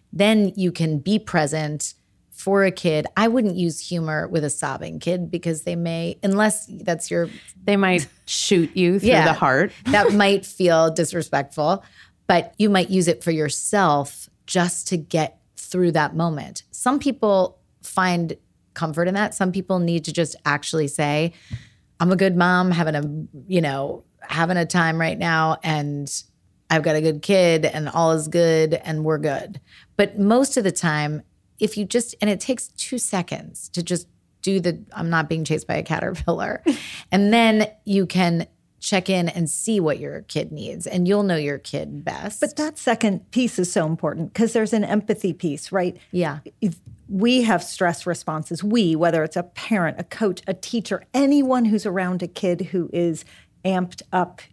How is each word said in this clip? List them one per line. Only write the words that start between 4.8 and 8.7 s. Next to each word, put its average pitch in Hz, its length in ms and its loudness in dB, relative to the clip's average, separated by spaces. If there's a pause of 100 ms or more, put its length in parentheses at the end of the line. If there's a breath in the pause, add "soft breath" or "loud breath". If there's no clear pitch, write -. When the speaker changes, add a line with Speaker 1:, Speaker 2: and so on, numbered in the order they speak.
Speaker 1:
kid 170 300 -4
because 165 340 -6
they 175 120 -6
may, 170 480 -4
unless 208 460 0
that's 170 420 -4
your 170 180 0 (360 loud breath)
Speaker 2:
They 202 100 2
might 185 320 2 (180)
shoot - 520 0